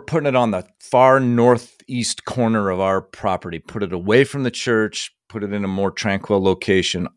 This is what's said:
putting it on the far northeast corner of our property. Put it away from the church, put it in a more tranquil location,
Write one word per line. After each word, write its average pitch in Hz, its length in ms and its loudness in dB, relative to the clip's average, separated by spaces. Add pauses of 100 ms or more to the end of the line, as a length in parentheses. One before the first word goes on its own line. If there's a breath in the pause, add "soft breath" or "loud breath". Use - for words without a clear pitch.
putting 156 220 -2
it 131 80 0
on 120 160 2
the 92 140 -4 (140)
far 131 400 4
northeast 120 1040 0
corner 113 440 0
of 92 100 -2
our 95 220 0
property. 90 580 -6
Put 104 240 -10
it 90 100 -6
away 101 300 4
from 139 200 -6
the 123 80 -2
church, 110 600 -2 (140)
put 104 160 -10
it 101 80 -6
in 101 140 -4
a - 20 -4
more 95 240 -2
tranquil 98 500 -2
location, 92 760 0